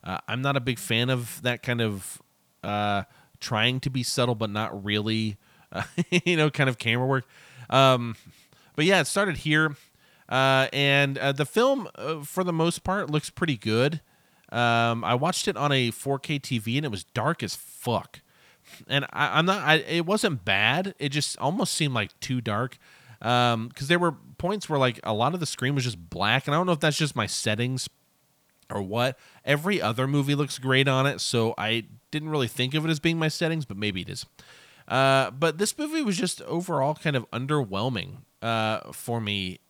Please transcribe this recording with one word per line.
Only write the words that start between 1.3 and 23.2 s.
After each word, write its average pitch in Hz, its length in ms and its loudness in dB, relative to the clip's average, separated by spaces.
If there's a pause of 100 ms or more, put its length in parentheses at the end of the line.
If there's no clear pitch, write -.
that 120 200 -2
kind 120 200 -2
of, 101 400 -4 (420)
uh, 101 400 -2 (380)
trying 123 400 0
to 143 80 -2
be 127 140 -2
subtle 123 320 0
but 110 140 -4
not 101 340 -4
really, 107 520 0 (380)
uh, 98 100 -4 (140)
<laughs> 175 120 -2
you 175 280 2
know, 151 120 4
kind 135 200 0
of 120 100 -6
camera 120 260 0
work. 131 200 0 (440)
Um, 127 460 4 (640)
but 156 80 2
yeah, 185 160 4
it 135 60 0
started 196 320 0
here. 156 360 2 (540)
Uh, 135 420 4
and, 139 460 2
uh, 139 160 0
the 143 120 0
film, 247 500 2
uh, 147 260 -6
for 180 240 -4
the 180 80 0
most 165 320 0
part, 185 260 -2
looks 151 180 -2
pretty 151 280 -2
good. 123 420 2 (500)
Um, 117 540 2
I 104 100 2
watched 156 360 0
it 175 80 -4
on 139 160 2
a 123 180 2
four 139 280 -4
K 147 200 -4
T 127 180 -4
V 113 200 -2
and 156 80 -2
it 131 40 -4
was 95 140 -6
dark 127 400 -2
as 92 100 -6
fuck. - 680 -6 (680)
And 139 260 0
I, 135 240 0
I'm 160 80 4
not, 190 160 0
I, 151 140 6
it 165 320 0
wasn't 180 360 0
bad. 113 540 2
It 147 120 -2
just 143 280 -4
almost 175 380 -2
seemed, 143 180 -2
like, 107 260 -4
too 127 220 -2
dark. 113 380 -4 (420)